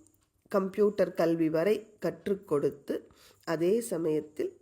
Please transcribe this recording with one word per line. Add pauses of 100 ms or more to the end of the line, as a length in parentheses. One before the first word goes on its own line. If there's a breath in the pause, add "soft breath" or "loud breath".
(480)
கம்ப்யூட்டர்
கல்வி
வரை (220)
கற்றுக்
கொடுத்து, (360 soft breath)
அதே
சமயத்தில்